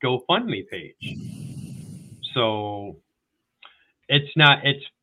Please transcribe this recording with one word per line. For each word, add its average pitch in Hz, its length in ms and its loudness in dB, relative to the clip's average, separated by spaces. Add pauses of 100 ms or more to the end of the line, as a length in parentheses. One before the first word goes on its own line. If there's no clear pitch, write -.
GoFundMe 127 680 0
page. - 260 -12 (1400)
So 104 640 -2 (1120)
it's 143 280 4
not, 143 300 8
it's 139 180 0 (200)